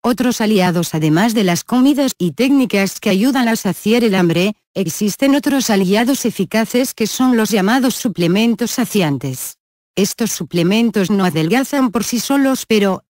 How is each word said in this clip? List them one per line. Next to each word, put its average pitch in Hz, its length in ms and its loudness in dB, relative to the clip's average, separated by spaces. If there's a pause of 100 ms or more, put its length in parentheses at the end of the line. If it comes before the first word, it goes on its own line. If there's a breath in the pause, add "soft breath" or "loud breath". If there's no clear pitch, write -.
Otros 247 400 -2
aliados 180 540 0
además 160 400 2
de 220 100 0
las 175 200 0
comidas 262 540 2
y 175 140 0
técnicas 233 680 0
que 208 100 -2
ayudan 233 380 2
a 220 80 0
saciar 214 480 0
el 208 100 2
hambre, 180 400 2 (200)
existen 208 600 -2
otros 285 360 0
aliados 208 540 2
eficaces 226 720 -2
que 220 120 -2
son 254 300 0
los 220 140 0
llamados 226 440 2
suplementos 214 760 0
saciantes. 143 840 -4 (400)
Estos 202 340 -2
suplementos 190 800 0
no 196 140 2
adelgazan 208 680 0
por 214 140 -2
sí 233 160 -4
solos, 269 480 0
pero, 202 420 0